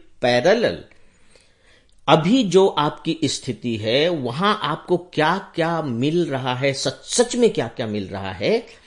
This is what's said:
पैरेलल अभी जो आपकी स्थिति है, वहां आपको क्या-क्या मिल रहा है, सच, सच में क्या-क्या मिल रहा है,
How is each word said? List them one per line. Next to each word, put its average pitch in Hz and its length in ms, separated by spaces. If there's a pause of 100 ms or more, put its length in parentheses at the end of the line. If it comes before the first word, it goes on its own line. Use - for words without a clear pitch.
(220)
पैरेलल 123 600 (1200)
अभी 175 360
जो 190 240
आपकी 156 560
स्थिति 120 540
है, 123 320
वहां 160 460
आपको 156 420
क्या-क्या 165 840
मिल 151 440
रहा 131 300
है, 135 180
सच, - 320
सच 233 300
में 233 140
क्या-क्या 120 380
मिल 104 200
रहा 98 240
है, 170 560